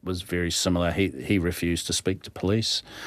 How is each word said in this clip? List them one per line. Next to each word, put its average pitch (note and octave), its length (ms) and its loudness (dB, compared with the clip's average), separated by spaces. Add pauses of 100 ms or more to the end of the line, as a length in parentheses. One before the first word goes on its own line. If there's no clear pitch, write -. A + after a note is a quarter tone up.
was F2+ 180 -4
very F2 300 -2
similar. F2 400 2
He, F#2+ 180 2
he F#2+ 300 0
refused E2+ 480 0
to G#2 60 -2
speak - 300 -2
to - 80 -14
police. G#2+ 520 0 (240)